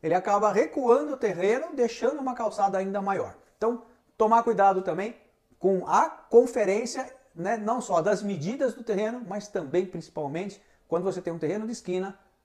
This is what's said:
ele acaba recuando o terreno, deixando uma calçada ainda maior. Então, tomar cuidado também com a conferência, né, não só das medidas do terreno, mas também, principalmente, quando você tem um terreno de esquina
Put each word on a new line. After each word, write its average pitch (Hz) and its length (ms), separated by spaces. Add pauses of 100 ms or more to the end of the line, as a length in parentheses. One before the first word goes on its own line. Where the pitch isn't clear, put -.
ele 160 120
acaba 202 380
recuando 269 600
o 254 40
terreno, 233 580
deixando 254 460
uma 262 120
calçada 196 440
ainda 196 240
maior. 196 340 (220)
Então, 233 260 (340)
tomar 226 260
cuidado 196 380
também 185 340 (440)
com 185 260
a 285 240
conferência, 233 1000 (240)
né, 190 220
não 220 240
só 170 200
das 202 220
medidas 202 500
do - 100
terreno, 220 440
mas 196 220
também, 175 360
principalmente, 165 760 (260)
quando 175 160
você 180 180
tem 170 120
um 165 60
terreno 185 260
de 233 80
esquina 190 440 (280)